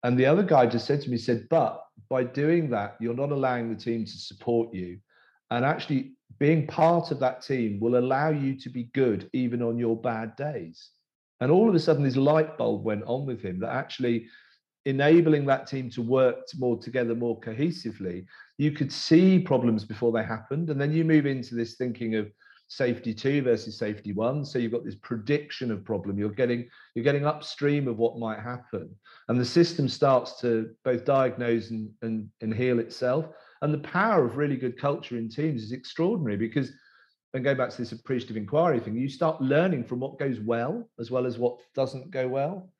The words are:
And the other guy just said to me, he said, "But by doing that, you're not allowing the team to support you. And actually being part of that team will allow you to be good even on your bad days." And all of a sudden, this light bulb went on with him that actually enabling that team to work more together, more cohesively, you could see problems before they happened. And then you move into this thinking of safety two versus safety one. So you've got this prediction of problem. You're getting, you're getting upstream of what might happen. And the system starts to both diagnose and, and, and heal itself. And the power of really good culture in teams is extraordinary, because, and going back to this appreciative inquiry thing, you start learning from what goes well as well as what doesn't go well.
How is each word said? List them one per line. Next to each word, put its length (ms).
And 160
the 80
other 160
guy 240
just 200
said 160
to 60
me, 80
he 60
said, 260
"But 340
by 140
doing 460
that, 300
you're 140
not 180
allowing 360
the 120
team 240
to 80
support 640
you. 240
And 140
actually 480
being 280
part 440
of 100
that 200
team 400
will 160
allow 320
you 300
to 100
be 240
good 400
even 300
on 160
your 180
bad 400
days." 540
And 100
all 180
of 60
a 60
sudden, 220
this 140
light 420
bulb 260
went 200
on 220
with 160
him 180
that 100
actually 580
enabling 600
that 200
team 240
to 120
work 340
more 200
together, 360
more 260
cohesively, 840
you 120
could 220
see 460
problems 460
before 280
they 100
happened. 480
And 100
then 120
you 120
move 220
into 300
this 180
thinking 400
of 160
safety 460
two 280
versus 360
safety 340
one. 320
So 140
you've 140
got 120
this 120
prediction 720
of 140
problem. 340
You're 120
getting, 380
you're 100
getting 220
upstream 640
of 100
what 200
might 220
happen. 540
And 120
the 40
system 440
starts 520
to 300
both 200
diagnose 640
and, 200
and, 260
and 140
heal 240
itself. 480
And 120
the 40
power 460
of 120
really 200
good 220
culture 380
in 120
teams 360
is 80
extraordinary, 640
because, 340
and 80
going 140
back 140
to 80
this 140
appreciative 440
inquiry 440
thing, 160
you 120
start 320
learning 440
from 160
what 180
goes 200
well 500
as 100
well 160
as 120
what 200
doesn't 360
go 180
well. 520